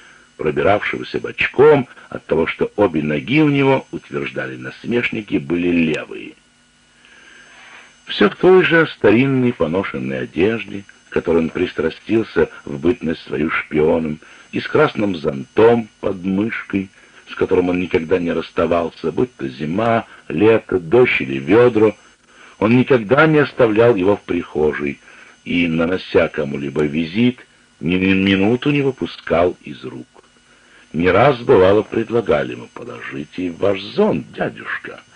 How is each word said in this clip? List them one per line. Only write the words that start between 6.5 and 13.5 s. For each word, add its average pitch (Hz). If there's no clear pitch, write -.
Все -
в -
той 185
же 160
старинной 123
поношенной 76
одежде, 98
к -
которой 82
он 80
пристрастился 85
в 71
бытность 80
свою 73